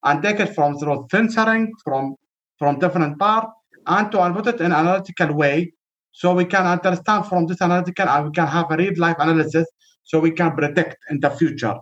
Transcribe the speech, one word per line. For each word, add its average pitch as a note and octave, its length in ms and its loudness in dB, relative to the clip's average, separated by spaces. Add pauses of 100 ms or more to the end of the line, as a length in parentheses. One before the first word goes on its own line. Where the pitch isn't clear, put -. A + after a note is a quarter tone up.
and D3 180 0
take G#3 200 -2
it F#3+ 120 -2
from C#3+ 280 0
through D3 320 -4
sensoring, A3 560 2 (160)
from, C3+ 320 -4 (420)
from C#3+ 220 0
different D#3+ 400 0
part, A3 260 2 (400)
and G3+ 240 0
to F3+ 220 2
put G#3 160 -2
it A#3 120 -2
in F3 120 2
analytical F3 600 0
way, D3 400 0 (380)
so F3+ 240 0
we F3+ 100 2
can F#3 220 0
understand F3+ 600 0
from F3 200 0
this F3 160 -4
analytical, F3 460 0
and C#3+ 180 2
we D3 60 -8
can D#3+ 160 0
have D#3+ 240 -2
a D#3 40 0
real F#3 200 0
life E3+ 240 0
analysis, D#3+ 440 2 (380)
so - 160 -2
we D#3+ 140 2
can D#3+ 240 0
predict D3 400 -2 (120)
in C#3+ 120 -4
the D3 100 2
future. C3+ 520 -2